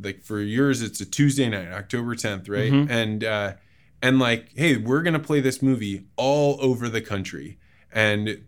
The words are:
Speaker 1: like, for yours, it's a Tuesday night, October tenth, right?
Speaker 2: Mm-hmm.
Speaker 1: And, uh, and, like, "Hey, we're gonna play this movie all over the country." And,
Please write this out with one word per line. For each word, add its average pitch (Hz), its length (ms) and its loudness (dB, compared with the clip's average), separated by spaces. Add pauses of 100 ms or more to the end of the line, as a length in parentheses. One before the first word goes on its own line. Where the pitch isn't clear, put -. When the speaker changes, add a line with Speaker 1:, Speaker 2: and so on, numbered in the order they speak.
Speaker 1:
like, 98 220 -10
for 107 180 -6
yours, 117 420 0
it's 104 180 -8
a 98 60 -8
Tuesday 135 420 2
night, 95 240 -4
October 117 420 -6
tenth, 101 360 -6
right? 104 200 0
Speaker 2:
Mm-hmm. 139 220 4
Speaker 1:
And, 110 320 -2
uh, 104 280 -2 (500)
and, 131 160 4
like, 117 360 0
"Hey, 151 220 4
we're 123 260 0
gonna 165 160 2
play 151 220 0
this 131 220 0
movie 107 420 0 (120)
all 143 440 2
over 120 300 0
the 110 100 -2
country." 95 580 -8 (320)
And, 107 580 0